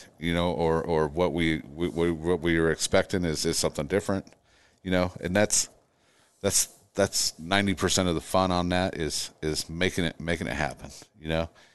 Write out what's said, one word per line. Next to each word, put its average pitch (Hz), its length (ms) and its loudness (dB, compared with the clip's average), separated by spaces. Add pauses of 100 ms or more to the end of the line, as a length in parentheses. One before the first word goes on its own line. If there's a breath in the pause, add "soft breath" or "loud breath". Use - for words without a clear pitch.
(180)
you 85 160 -2
know, 87 180 0
or, 82 300 2
or 78 260 0
what 78 240 0
we, 80 300 0 (120)
we, 82 140 -2
we, 82 220 0
what 82 300 0
we 82 200 2
were 80 100 4
expecting 90 540 0
is, 80 220 -2
is 82 120 0
something 78 280 -2
different, 95 400 0 (560 soft breath)
you 92 80 -6
know, 90 200 2 (100)
and 90 140 -2
that's, - 360 2 (720 soft breath)
that's, - 260 2 (260)
that's - 440 0
ninety 98 340 2
percent 92 360 2
of 85 60 2
the 80 60 -2
fun 92 300 2
on 87 200 2
that 90 280 0
is, - 320 -4 (100)
is 78 300 -4
making 87 340 0
it, - 160 -4
making 82 280 -2
it 57 40 -4
happen, 69 380 -6 (280)
you 78 100 -10
know? 82 200 0 (260 soft breath)